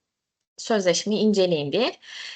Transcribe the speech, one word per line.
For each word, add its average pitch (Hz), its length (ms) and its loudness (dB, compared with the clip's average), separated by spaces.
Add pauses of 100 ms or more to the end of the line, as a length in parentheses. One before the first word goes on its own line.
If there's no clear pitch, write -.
(580)
"Sözleşmeyi 196 640 0
inceleyin." 180 500 2
diye. 240 260 -2 (380)